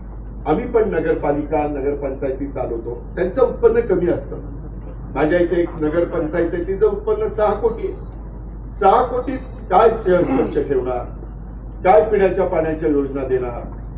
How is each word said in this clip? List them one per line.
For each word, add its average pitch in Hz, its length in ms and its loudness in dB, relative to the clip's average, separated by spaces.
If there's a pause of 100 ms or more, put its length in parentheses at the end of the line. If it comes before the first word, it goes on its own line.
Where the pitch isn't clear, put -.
(480)
आम्ही - 200 0
पण 220 220 2
नगरपालिका, 156 680 0
नगरपंचायती 139 880 -2
चालवतो, - 560 -6 (120)
त्यांचं 196 260 0
उत्पन्न 233 380 4
कमी 175 320 2
असतं. - 240 -4 (800)
माझ्या 156 240 2
इथे 175 220 2
एक 170 80 0 (120)
नगरपंचायत 165 720 0
आहे, 170 100 -2
तिचं 196 240 2
उत्पन्न 208 400 0
सहा 214 260 2
कोटी 233 340 -2
आहे. - 80 -6 (840)
सहा 208 240 6
कोटीत 254 360 -4 (320)
काय 214 180 8 (160)
शहर 180 160 4
स्वच्छ 143 480 0
ठेवणार, 127 300 0 (840)
काय 214 280 6
पिण्याच्या 190 340 4
पाण्याच्या 156 440 0
योजना 139 380 0
देणार, 123 320 0 (380)